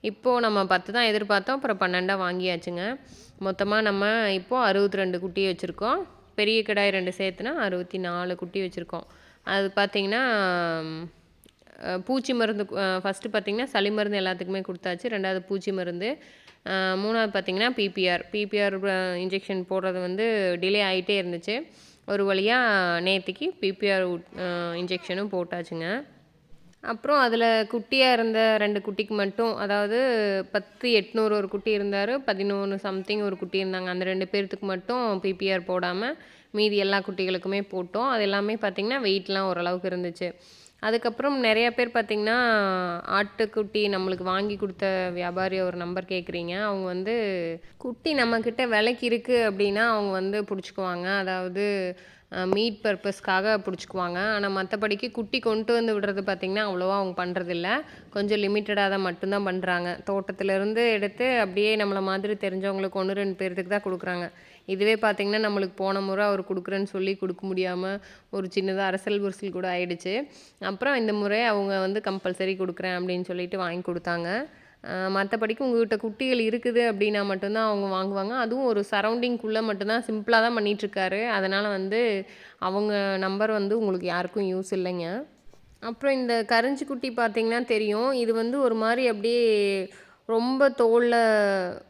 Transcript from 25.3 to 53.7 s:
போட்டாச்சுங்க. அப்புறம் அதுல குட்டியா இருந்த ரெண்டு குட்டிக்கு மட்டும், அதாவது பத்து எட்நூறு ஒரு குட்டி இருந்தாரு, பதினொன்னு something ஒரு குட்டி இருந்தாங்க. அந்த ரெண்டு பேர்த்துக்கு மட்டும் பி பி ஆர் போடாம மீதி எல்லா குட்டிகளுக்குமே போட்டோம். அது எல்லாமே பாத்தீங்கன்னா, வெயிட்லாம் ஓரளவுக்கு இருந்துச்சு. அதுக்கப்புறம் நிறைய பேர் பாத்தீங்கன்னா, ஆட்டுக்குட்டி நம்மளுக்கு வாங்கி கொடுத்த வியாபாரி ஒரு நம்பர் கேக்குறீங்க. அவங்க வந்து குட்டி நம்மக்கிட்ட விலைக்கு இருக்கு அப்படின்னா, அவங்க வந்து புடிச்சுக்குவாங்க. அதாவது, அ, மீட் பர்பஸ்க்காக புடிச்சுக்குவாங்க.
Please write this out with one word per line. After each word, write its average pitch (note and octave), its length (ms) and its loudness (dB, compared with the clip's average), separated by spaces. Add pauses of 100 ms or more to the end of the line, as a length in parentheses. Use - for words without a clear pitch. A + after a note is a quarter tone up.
போட்டாச்சுங்க. F3 720 -4 (760)
அப்புறம் C#4 380 2
அதுல A3+ 520 4
குட்டியா B3+ 400 4
இருந்த A3 460 4
ரெண்டு G#3 220 2
குட்டிக்கு G3+ 300 -4
மட்டும், G#3 460 0
அதாவது G#3 960 0
பத்து - 380 -4
எட்நூறு A3 420 4
ஒரு G3+ 160 0
குட்டி G#3 300 0
இருந்தாரு, G3+ 400 0 (100)
பதினொன்னு G3 560 0
something G3 380 -2
ஒரு G3 160 -2
குட்டி F#3+ 260 -2
இருந்தாங்க. F#3 220 -4
அந்த F3+ 200 -2
ரெண்டு F#3 260 -2
பேர்த்துக்கு G3 280 -2
மட்டும் G3+ 600 -2
பி F#3+ 140 -2
பி F#3+ 180 -2
ஆர் F#3 100 0
போடாம F#3 520 -2 (380)
மீதி G#3 260 2
எல்லா G3 220 2
குட்டிகளுக்குமே F#3+ 640 -2 (100)
போட்டோம். F#3+ 380 -2
அது A#3 120 2
எல்லாமே G3+ 340 2
பாத்தீங்கன்னா, G#3+ 480 -2
வெயிட்லாம் G3 440 0
ஓரளவுக்கு F3+ 420 -2
இருந்துச்சு. F3+ 440 -4 (460)
அதுக்கப்புறம் A#3 600 0
நிறைய A#3 340 4
பேர் A#3+ 140 2
பாத்தீங்கன்னா, A3 480 2 (720)
ஆட்டுக்குட்டி G#3 840 0
நம்மளுக்கு F#3 340 0
வாங்கி G3 320 0
கொடுத்த F#3+ 580 -2
வியாபாரி F#3 480 -2
ஒரு F3+ 160 -2
நம்பர் F3+ 300 -4
கேக்குறீங்க. F3 540 -4
அவங்க G3 240 -2
வந்து F#3 300 -2 (600)
குட்டி C4 360 -6
நம்மக்கிட்ட A#3 540 2
விலைக்கு A#3 380 2
இருக்கு A#3 460 2
அப்படின்னா, G3+ 360 2
அவங்க G#3 240 0
வந்து G3 300 0
புடிச்சுக்குவாங்க. F#3+ 760 -4
அதாவது, F#3 800 -2 (380)
அ, F#3 120 -2
மீட் G3+ 380 2
பர்பஸ்க்காக G3+ 760 2
புடிச்சுக்குவாங்க. F3+ 600 -4 (160)